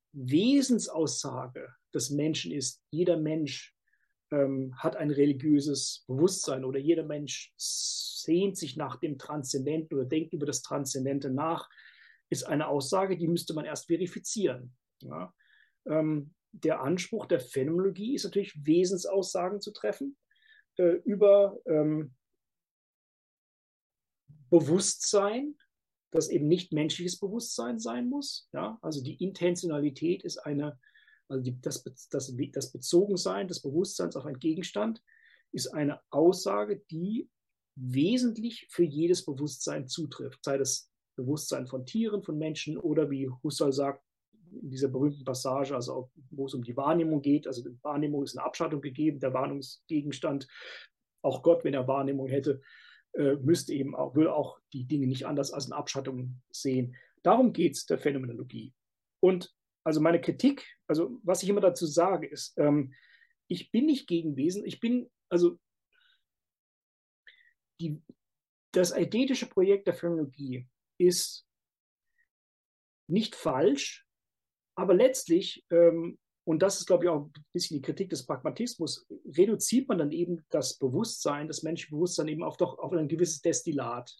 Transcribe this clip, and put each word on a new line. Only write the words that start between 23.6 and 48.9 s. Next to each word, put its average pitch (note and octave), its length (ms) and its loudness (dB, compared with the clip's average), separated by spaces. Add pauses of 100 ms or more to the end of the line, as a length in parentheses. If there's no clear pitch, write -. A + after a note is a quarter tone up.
Bewusstsein, G3+ 1080 4 (560)
das E3 160 2
eben D3 180 2
nicht F3+ 260 2
menschliches D#3+ 460 -2
Bewusstsein A3+ 600 -4
sein A#3+ 300 -4
muss. C#4+ 440 -6
Ja? G#3 280 -6
Also D3 220 -6
die D3 200 -8
Intentionalität F3 1000 -2
ist - 160 -8
eine, D3 400 -6 (500)
also C3+ 140 -6
die, B2 180 -6
das - 220 -8
Be-, - 120 -14 (160)
das, C3+ 240 -6 (180)
das - 200 -6
Bezogensein F#3+ 760 0
des F3 120 -8
Bewusstseins E3+ 560 -2
auf B2+ 80 -6
einen C#3 140 -8
Gegenstand F#3+ 640 -2 (500)
ist - 160 -4
eine C#3+ 320 0 (100)
Aussage, G3 800 4
die F#3 380 -4 (480)
wesentlich G#3+ 920 0
für F3 140 2
jedes E3 400 2
Bewusstsein D3 600 -6
zutrifft, B2+ 580 -10
sei C#3 140 0
das - 320 -2 (260)
Bewusstsein C3 500 -4
von B2+ 180 -8
Tieren, G#3 380 -2
von D#3 160 -6
Menschen D3+ 400 -6
oder D3+ 320 2
wie C3+ 180 -4 (140)
Husserl D3 300 0
sagt, C#3 300 -2 (600)
in C#3 80 -12
dieser C3 180 0
berühmten C#3 360 0
Passage, C3+ 500 -4
also C3 180 -6
auch, C3 180 -8 (200)
wo C3+ 160 -6
es C3+ 80 -10
um B2+ 80 -6
die A#2+ 140 -10
Wahrnehmung D#3 440 2
geht, C#3+ 260 2
also A#2+ 160 -6
die B2 200 -12
Wahrnehmung D3 400 -2
ist B2+ 140 -8
eine D3 100 -6
Abschattung D3+ 340 -4
gegeben, C#3+ 380 -2